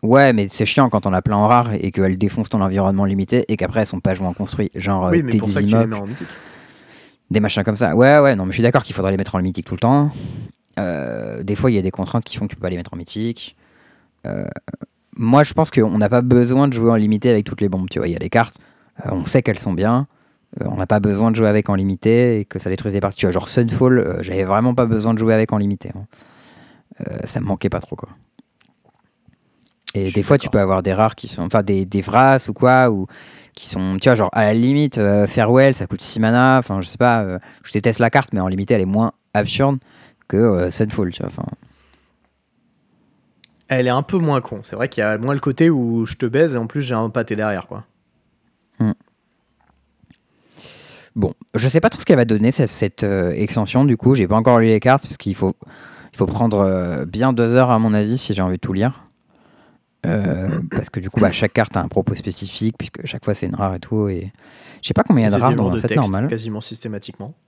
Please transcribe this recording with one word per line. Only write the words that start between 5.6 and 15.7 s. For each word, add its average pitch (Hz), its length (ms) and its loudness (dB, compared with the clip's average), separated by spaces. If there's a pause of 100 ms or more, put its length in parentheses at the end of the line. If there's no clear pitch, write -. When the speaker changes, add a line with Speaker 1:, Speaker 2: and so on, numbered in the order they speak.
Speaker 2:
que 104 60 2
tu 110 60 4
les 113 60 4
Speaker 1:
Imoc, 110 60 0
Speaker 2:
mets 104 140 -8
en 101 40 -10
mythique. 107 200 -12 (1040)
Speaker 1:
des 104 100 2
machins 104 220 0
comme 107 120 0
ça. 101 200 0
Ouais, 135 240 6
ouais, 139 160 4
non, 95 100 -2
mais 95 60 -4
je 92 40 -4
suis 113 80 0
d'accord 120 200 2
qu'il - 120 -12
faudrait 95 160 0
les 95 60 0
mettre 95 180 -4
en 92 60 0
mythique 92 240 -4
tout 92 100 -8
le - 60 -8
temps. 143 280 2 (720)
Euh, 58 640 -8
des 101 120 -4
fois, 131 140 0
il 113 60 2
y - 20 2
a 98 60 0
des 92 80 -2
contraintes 104 320 -4
qui - 140 -12
font 104 100 -6
que - 40 -8
tu - 40 -16
peux - 60 -14
pas 92 80 -4
les 90 80 -6
mettre 85 160 -12
en 90 40 -12
mythique. 107 600 -10 (680)
Euh, 50 200 -6 (720)
moi, 123 260 6
je - 100 0
pense 160 160 0
qu'on 110 280 2